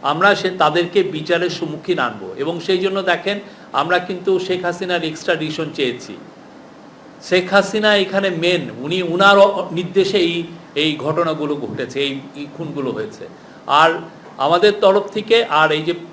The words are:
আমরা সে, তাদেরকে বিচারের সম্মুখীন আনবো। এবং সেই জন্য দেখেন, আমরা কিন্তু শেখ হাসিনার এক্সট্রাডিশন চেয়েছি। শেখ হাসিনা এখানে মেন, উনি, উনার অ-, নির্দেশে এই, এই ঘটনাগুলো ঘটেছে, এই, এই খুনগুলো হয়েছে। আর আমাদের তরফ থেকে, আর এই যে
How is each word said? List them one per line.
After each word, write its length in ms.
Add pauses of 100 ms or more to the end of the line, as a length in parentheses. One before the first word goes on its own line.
আমরা 340
সে, 140
তাদেরকে 540
বিচারের 460
সম্মুখীন 500
আনবো। 380
এবং 220
সেই 180
জন্য 240
দেখেন, 380 (340)
আমরা 260
কিন্তু 400
শেখ 260
হাসিনার 380
এক্সট্রাডিশন 640 (100)
চেয়েছি। 420 (1040)
শেখ 300
হাসিনা 420
এখানে 340
মেন, 400 (100)
উনি, 240
উনার 360
অ-, 320
নির্দেশে 460
এই, 260 (320)
এই 200
ঘটনাগুলো 600
ঘটেছে, 440
এই, 200 (160)
এই 120 (100)
খুনগুলো 340
হয়েছে। 360 (400)
আর 240 (460)
আমাদের 440
তরফ 220 (100)
থেকে, 320
আর 260
এই 100
যে 120 (200)